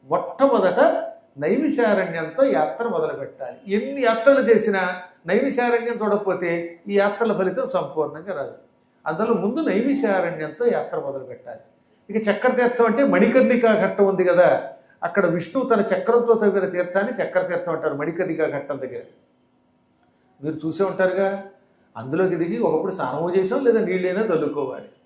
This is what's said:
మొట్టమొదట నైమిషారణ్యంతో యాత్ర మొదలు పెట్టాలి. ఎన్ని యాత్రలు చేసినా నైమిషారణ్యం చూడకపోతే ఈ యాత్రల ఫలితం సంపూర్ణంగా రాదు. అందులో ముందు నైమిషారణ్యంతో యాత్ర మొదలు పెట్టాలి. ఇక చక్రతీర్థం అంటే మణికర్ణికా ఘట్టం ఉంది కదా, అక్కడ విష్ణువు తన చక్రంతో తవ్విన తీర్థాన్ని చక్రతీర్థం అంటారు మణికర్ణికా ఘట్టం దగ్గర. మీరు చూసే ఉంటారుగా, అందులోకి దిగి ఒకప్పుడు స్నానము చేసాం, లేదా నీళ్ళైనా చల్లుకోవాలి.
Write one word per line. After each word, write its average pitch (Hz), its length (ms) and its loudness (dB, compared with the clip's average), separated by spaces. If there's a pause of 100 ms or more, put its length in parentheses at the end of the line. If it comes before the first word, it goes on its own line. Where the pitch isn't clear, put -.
(100)
మొట్టమొదట 202 680 0 (580)
నైమిషారణ్యంతో 196 1040 0
యాత్ర 160 440 0
మొదలు 156 240 -2
పెట్టాలి. 139 640 -10
ఎన్ని 269 280 -2
యాత్రలు 226 520 4
చేసినా 196 340 2 (380)
నైమిషారణ్యం 240 680 0
చూడకపోతే 180 920 -2
ఈ 202 100 2
యాత్రల 202 380 0
ఫలితం 190 300 -2
సంపూర్ణంగా 156 720 -4
రాదు. 131 160 -8 (540)
అందులో 202 280 -2
ముందు 233 340 -2
నైమిషారణ్యంతో 190 960 -2
యాత్ర 165 320 -2
మొదలు 139 260 -8
పెట్టాలి. 120 340 -16 (520)
ఇక 214 180 -2
చక్రతీర్థం 240 580 2
అంటే 226 180 2
మణికర్ణికా 220 840 4
ఘట్టం 196 200 2
ఉంది 185 180 2
కదా, 175 380 6 (400)
అక్కడ 185 240 0
విష్ణువు 175 420 -2
తన 220 120 4
చక్రంతో 226 540 2
తవ్విన 196 320 2
తీర్థాన్ని 185 460 -2
చక్రతీర్థం 175 600 -2
అంటారు 151 220 -2
మణికర్ణికా 160 520 -2
ఘట్టం 139 340 -6
దగ్గర. 127 200 -10 (1400)
మీరు 156 100 -4 (120)
చూసే 175 180 -2
ఉంటారుగా, 190 600 -2 (520)
అందులోకి 160 400 -2
దిగి 175 220 -2
ఒకప్పుడు 175 340 0
స్నానము 165 460 -2
చేసాం, 233 260 0
లేదా 226 160 4
నీళ్ళైనా 180 400 -2
చల్లుకోవాలి. 143 680 -4 (180)